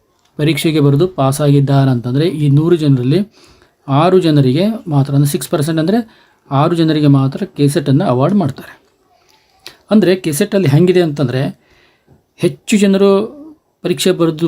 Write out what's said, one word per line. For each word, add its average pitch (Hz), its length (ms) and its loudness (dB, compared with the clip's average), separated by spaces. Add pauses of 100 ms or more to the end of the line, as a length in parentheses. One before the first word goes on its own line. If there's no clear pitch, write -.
(400)
ಪರೀಕ್ಷೆಗೆ 156 400 -2
ಬರೆದು 143 280 2
ಪಾಸಾಗಿದ್ದಾರೆ 139 840 0
ಅಂತಂದರೆ, 123 380 -2
ಈ 151 200 -2
ನೂರು 156 260 2
ಜನರಲ್ಲಿ 139 440 0 (680)
ಆರು 165 320 2
ಜನರಿಗೆ 147 480 2 (200)
ಮಾತ್ರ, 143 280 -2
ಅಂದರೆ 143 140 2
ಸಿಕ್ಸ್ - 200 -6
ಪರ್ಸೆಂಟ್ 160 340 -2
ಅಂದರೆ 196 160 0 (500)
ಆರು 151 260 0
ಜನರಿಗೆ 156 320 0
ಮಾತ್ರ 139 380 0
ಕೆ 147 220 -2
ಸೆಟ್ಟನ್ನು 143 380 0
ಅವಾರ್ಡ್ 135 300 0
ಮಾಡ್ತಾರೆ. - 360 -4 (1200)
ಅಂದರೆ 190 240 4
ಕೆ 185 160 -6
ಸೆಟ್ಟಲ್ಲಿ 196 360 -2
ಹೆಂಗಿದೆ 175 340 4
ಅಂತಂದರೆ, 143 400 -2 (1000)
ಹೆಚ್ಚು - 380 -2
ಜನರು 196 320 2 (760)
ಪರೀಕ್ಷೆ 175 280 -2
ಬರೆದು 165 360 -2